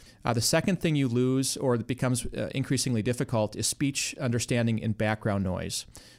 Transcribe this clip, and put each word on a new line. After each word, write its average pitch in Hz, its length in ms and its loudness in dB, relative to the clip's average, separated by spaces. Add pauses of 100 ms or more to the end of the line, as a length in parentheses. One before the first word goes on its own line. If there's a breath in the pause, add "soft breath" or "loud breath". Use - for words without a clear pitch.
(260 loud breath)
Uh, 120 80 2
the 113 80 2
second 160 380 2
thing 160 160 2
you 139 120 2
lose, 127 500 2
or 123 200 2
that 117 100 -4
becomes, 123 380 -2
uh, - 280 -4
increasingly 123 500 0
difficult, 120 520 0
is 104 120 -2
speech - 520 -2
understanding 117 600 0
in 110 140 -2
background 107 500 0
noise. 90 420 -4 (340 loud breath)